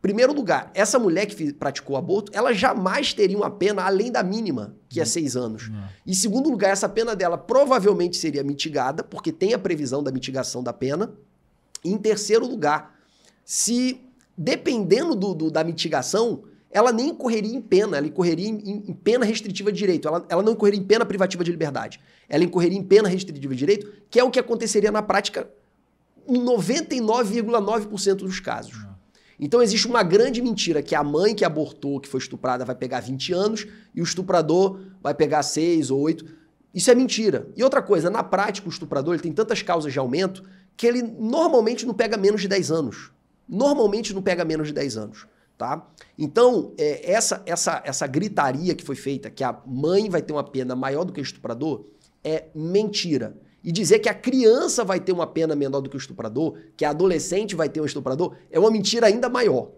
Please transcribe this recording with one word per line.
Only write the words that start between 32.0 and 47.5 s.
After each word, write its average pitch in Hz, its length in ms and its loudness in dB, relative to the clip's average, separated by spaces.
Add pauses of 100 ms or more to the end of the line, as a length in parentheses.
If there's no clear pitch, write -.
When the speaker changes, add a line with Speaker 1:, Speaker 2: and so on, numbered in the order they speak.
Speaker 1:
que - 80 -20
foi 139 100 -4
estuprada, 127 460 -4
vai 123 100 -6
pegar 127 260 -6
vinte 131 320 -6
anos 214 340 -2 (280)
e - 60 -6
o 170 40 0
estuprador 180 760 2 (200)
vai 143 140 -2
pegar 147 280 2
seis 156 480 0
ou 135 100 2
oito. 160 260 -2 (480)
Isso 185 160 2
é 240 40 12
mentira. 214 640 2
E 226 80 0
outra 269 160 4
coisa, 175 300 2
na 110 120 -2
prática 202 460 -2
o - 20 -8
estuprador 147 440 -4
ele 151 80 -4
tem 165 100 -6
tantas 214 300 -2
causas 165 280 0
de 131 80 -4
aumento 156 440 -2 (340)
que 233 100 0
ele 240 160 2
normalmente 233 840 2
não 233 80 -2
pega 226 240 0
menos 196 240 4
de 196 60 -4
dez 185 220 0
anos. 151 400 -2 (380)
Normalmente 220 640 2
não 190 80 -6
pega 180 240 0
menos 156 240 -2
de 147 60 -8
dez 143 220 -4
anos, 107 300 -12 (300)
tá? 139 320 -6 (300)
Então, 196 580 4
é, 147 340 -2
essa, 202 360 0
essa, 165 380 -4